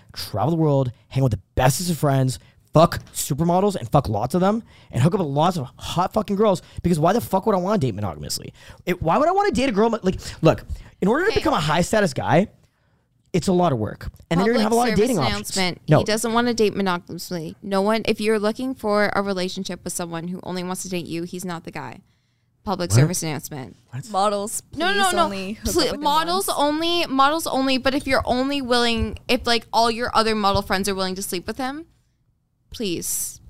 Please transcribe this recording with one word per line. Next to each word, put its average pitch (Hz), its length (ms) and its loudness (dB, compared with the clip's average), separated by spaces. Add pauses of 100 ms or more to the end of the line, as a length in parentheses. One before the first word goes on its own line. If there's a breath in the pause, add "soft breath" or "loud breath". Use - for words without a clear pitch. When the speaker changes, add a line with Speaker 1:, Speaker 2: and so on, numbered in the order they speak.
(120 soft breath)
Speaker 1:
travel 107 380 -4
the 170 60 0
world, 139 360 2 (160 soft breath)
hang 131 140 -2
with 127 100 4
the - 80 -6 (140)
bestest 135 360 2
of 160 60 0
friends, 135 440 0 (340 soft breath)
fuck 160 280 4 (100)
supermodels 175 640 0
and 123 160 -8
fuck 143 160 4
lots 107 260 -2
of 180 60 4
them, 208 240 2 (260 soft breath)
and 120 120 -2
hook 170 120 4
up 190 60 2
with 160 80 -2
lots 156 280 2
of 131 200 -6
hot - 360 -2
fucking 202 220 -2
girls. 196 280 2 (200 loud breath)
Because 170 160 2
why 156 140 4
the 165 80 2
fuck - 260 -2
would 220 80 4
I 185 40 2
wanna 190 200 0
date 131 160 0
monogamously? 78 560 -8 (340 loud breath)
It, - 160 -2
why 160 160 2
would 294 120 4
I 359 40 2
wanna 403 200 2
date 247 160 2
a 247 40 0
girl 208 160 4
mo-, 226 140 -2
like, 185 160 0 (240 loud breath)
look, 156 220 4 (360 loud breath)
in 185 60 2
order 285 200 2
to 440 40 2
Speaker 2:
Okay. - 80 2
Speaker 1:
become 294 160 0
a 196 60 2
high 151 220 2
status 208 300 2
guy, 127 360 2 (840)
it's 180 160 0
a 190 40 4
lot 175 200 4
of 120 60 0
work, - 300 -6 (220)
and 170 100 2
then 196 60 4
you're 226 80 4
gonna 247 100 2
have 220 80 2
a - 20 2
lot 233 140 4
Speaker 2:
Public 214 60 0
Speaker 1:
of 190 60 4
dating 240 160 2
Speaker 2:
service 127 180 0
Speaker 1:
options. 208 220 -6
Speaker 2:
announcement. 180 320 -2
Speaker 1:
No. 147 100 6
Speaker 2:
He - 60 2
doesn't 220 280 -2
wanna 240 220 2
date 220 200 2
monogamously. 180 880 -6
No 196 200 0
one. 214 240 0
If 220 160 -2
you're 220 160 0
looking 226 360 -4
for 208 400 0
a 202 80 0
relationship 190 600 -6
with 185 80 -8
someone 170 360 -8
who 180 160 -8
only 180 200 -6
wants 185 200 -6
to 190 40 -12
date 175 180 -6
you, 170 180 -6
he's 180 200 -10
not 170 200 -10
the 170 60 -14
guy. 131 300 -14 (640)
Public 175 260 -2
Speaker 1:
What? 107 60 4
Speaker 2:
service 160 260 2
announcement. 147 540 -10 (140)
Speaker 1:
What? 131 200 -12
Speaker 3:
Models, 202 520 -2 (120)
Speaker 2:
No, 359 200 -2
no, 403 140 0
Speaker 3:
please 359 60 -2
Speaker 2:
no. 339 100 2
Speaker 3:
only 196 280 -6
hook 220 220 -4
Speaker 2:
Pl-, 339 80 2
Speaker 3:
up 262 60 2
with - 80 -4
him 285 60 -8
Speaker 2:
models 330 460 0
Speaker 3:
once. 339 100 -2
Speaker 2:
only. 320 480 0
Models 277 400 2
only. 262 300 0
But 254 180 0
if 285 120 -2
you're 269 180 2
only 269 380 -2
willing, 233 560 0 (100)
if, 240 180 0
like, 233 280 0
all 233 160 4
your 233 240 -4
other 220 200 2
model 196 280 2
friends 196 260 -2
are 196 60 0
willing 185 200 -4
to 196 80 -8
sleep 185 240 -6
with 226 120 -8
him, 277 260 -8 (880)
please. - 760 -6